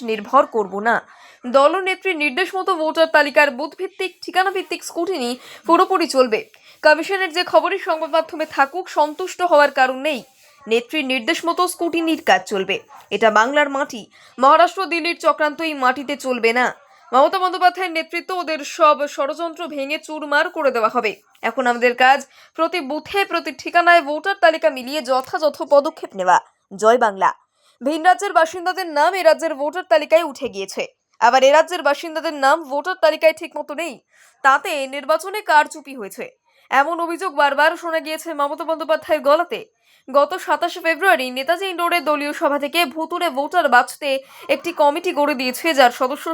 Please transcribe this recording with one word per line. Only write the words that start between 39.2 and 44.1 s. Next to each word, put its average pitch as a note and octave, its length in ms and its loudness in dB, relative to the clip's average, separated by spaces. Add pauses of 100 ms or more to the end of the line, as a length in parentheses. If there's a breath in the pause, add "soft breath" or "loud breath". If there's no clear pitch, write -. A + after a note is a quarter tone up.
গলাতে। D4+ 320 0 (480)
গত C#4+ 320 2
সাতাশে E4+ 420 -4
ফেব্রুয়ারি D#4+ 500 0
নেতাজি C#4+ 360 -4
ইন্ডোরে E4+ 340 -2
দলীয় D4 320 -2
সভা D4 260 -2
থেকে C#4+ 260 -4
ভুতুড়ে D#4+ 440 -6
ভোটার D4 400 -2
বাছতে C4 400 -4 (400 loud breath)